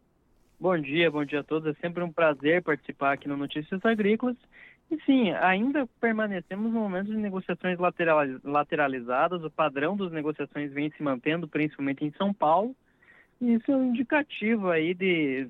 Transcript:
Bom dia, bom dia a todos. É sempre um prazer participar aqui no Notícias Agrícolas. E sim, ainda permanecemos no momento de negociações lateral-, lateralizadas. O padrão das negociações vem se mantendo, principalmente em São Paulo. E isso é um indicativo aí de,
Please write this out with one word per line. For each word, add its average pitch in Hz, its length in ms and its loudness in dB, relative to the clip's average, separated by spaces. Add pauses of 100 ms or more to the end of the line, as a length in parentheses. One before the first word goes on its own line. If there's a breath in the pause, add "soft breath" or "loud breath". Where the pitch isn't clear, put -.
(600)
Bom 175 180 2
dia, 156 320 0
bom 147 140 -2
dia 143 160 -4
a 135 40 -6
todos. 156 300 -2
É - 60 -18
sempre 175 220 -4
um 175 100 -6
prazer 156 500 2
participar 143 500 -2
aqui 135 140 -6
no 143 100 -4
Notícias 151 460 -6
Agrícolas. 226 540 0 (540 loud breath)
E 311 140 -4
sim, 254 280 4
ainda 226 540 2 (140)
permanecemos 214 680 -2
no 226 100 0
momento 196 260 -2
de 214 100 -4
negociações 185 600 -4
lateral-, 160 680 2
lateralizadas. 143 960 0
O 156 80 -8
padrão 151 460 0
das 190 160 -4
negociações 147 580 -4
vem 147 200 -4
se - 120 -12
mantendo, 151 460 -2
principalmente 143 560 -2
em 151 80 -2
São 196 200 -2
Paulo. 196 440 2 (640 soft breath)
E 240 140 4
isso 226 180 2
é 277 40 4
um 262 100 2
indicativo 233 840 0
aí 165 240 2
de, 156 580 0